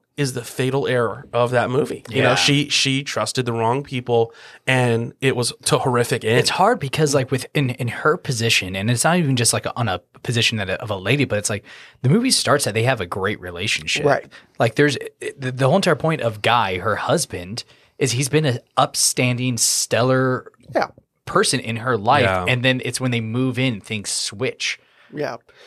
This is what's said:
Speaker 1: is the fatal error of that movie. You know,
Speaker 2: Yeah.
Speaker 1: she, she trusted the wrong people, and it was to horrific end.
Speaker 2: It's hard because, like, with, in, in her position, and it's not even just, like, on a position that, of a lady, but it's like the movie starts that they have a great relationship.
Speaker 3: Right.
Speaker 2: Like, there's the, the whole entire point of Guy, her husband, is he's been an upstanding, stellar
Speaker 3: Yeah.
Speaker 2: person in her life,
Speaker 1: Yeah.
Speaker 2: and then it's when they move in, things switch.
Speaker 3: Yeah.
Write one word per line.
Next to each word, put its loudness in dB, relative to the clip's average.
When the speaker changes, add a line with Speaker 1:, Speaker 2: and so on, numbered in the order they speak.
Speaker 1:
is -2
the -8
fatal -2
error -2
of 2
that 2
movie. -2
You 0
know, 4
Speaker 2:
Yeah. 4
Speaker 1:
she, 2
she 0
trusted -2
the -2
wrong 0
people, 0
and 2
it 2
was -2
to 4
horrific 0
end. 4
Speaker 2:
It's 2
hard 2
because, 0
like, 2
with, -2
in, 2
in -4
her 2
position, -2
and 0
it's 2
not 4
even 2
just, 2
like, -2
on -2
a -2
position 0
that, -4
of -4
a -4
lady, 0
but -2
it's -4
like -6
the 2
movie 4
starts 2
that -2
they 0
have 2
a -4
great -4
relationship. -4
Speaker 3:
Right. 2
Speaker 2:
Like, 0
there's 2
the, -6
the 0
whole 4
entire 2
point -2
of -4
Guy, 2
her -2
husband, -4
is 0
he's -2
been 2
an 0
upstanding, 0
stellar 0
Speaker 3:
Yeah. 0
Speaker 2:
person 0
in -6
her -2
life, 4
Speaker 1:
Yeah. 0
Speaker 2:
and 0
then 2
it's -6
when -2
they -2
move -2
in, 0
things -8
switch. -6
Speaker 3:
Yeah. -6